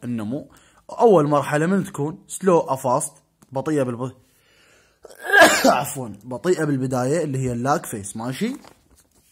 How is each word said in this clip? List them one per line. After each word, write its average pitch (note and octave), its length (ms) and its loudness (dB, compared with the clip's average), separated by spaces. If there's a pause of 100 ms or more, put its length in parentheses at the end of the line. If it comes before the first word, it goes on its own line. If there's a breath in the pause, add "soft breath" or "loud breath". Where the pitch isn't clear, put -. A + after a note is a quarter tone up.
النمو. A#2+ 460 -6 (400 soft breath)
أول F3+ 360 4
مرحلة D3 400 0
من F#3+ 180 0
تكون؟ D3+ 440 -8
سلو F#3 300 2
أفاست، C3+ 540 -2 (400)
بطيئة C#3 300 -2
بالب-، B2 300 -6 (1500 soft breath)
<coughs> - 20 6
عفوًا، C3+ 420 0 (160)
بطيئة D#3 400 -2
بالبداية، C3 600 -2
اللي C3 140 -4
هي B2+ 140 -2
اللاج C3 340 -2
فيس، G#2 300 -10
ماشي؟ C3+ 400 -6 (760)